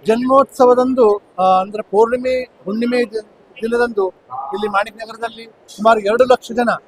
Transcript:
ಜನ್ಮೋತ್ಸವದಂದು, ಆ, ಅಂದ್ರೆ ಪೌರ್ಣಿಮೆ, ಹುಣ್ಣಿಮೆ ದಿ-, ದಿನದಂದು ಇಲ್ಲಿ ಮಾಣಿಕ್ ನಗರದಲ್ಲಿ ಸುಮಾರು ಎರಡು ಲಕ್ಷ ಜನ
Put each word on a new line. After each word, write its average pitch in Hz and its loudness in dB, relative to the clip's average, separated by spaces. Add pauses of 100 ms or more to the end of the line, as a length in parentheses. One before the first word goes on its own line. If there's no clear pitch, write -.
ಜನ್ಮೋತ್ಸವದಂದು, 247 2 (180)
ಆ, 185 2
ಅಂದ್ರೆ 208 -8
ಪೌರ್ಣಿಮೆ, 247 0 (200)
ಹುಣ್ಣಿಮೆ 240 -2
ದಿ-, 220 -8 (360)
ದಿನದಂದು 226 -2 (460)
ಇಲ್ಲಿ 208 -4
ಮಾಣಿಕ್ 208 -4
ನಗರದಲ್ಲಿ 226 -12 (300)
ಸುಮಾರು 220 2
ಎರಡು 220 2
ಲಕ್ಷ 254 0
ಜನ 233 -2 (200)